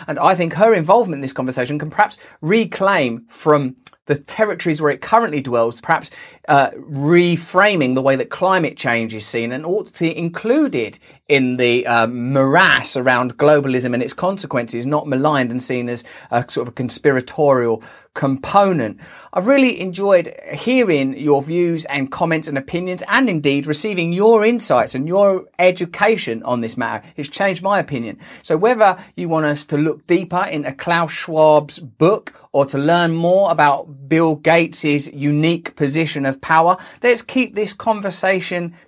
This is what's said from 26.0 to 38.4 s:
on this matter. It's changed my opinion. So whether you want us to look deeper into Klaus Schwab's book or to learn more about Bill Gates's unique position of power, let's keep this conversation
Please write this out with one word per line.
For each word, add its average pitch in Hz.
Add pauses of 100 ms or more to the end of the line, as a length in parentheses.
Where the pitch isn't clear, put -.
on 123
this 113
matter. 113
It's 143
changed 190
my 196
opinion. 117 (220)
So 160
whether 214 (140)
you 175
want 156
us 147
to 151
look 151
deeper 175
into 143
Klaus 170
Schwab's 156
book 160
or 139
to 139
learn 165
more 180
about 143
Bill 160
Gates's 156
unique 151
position 147
of 135
power, 165 (260)
let's 240
keep -
this 208
conversation 185 (140)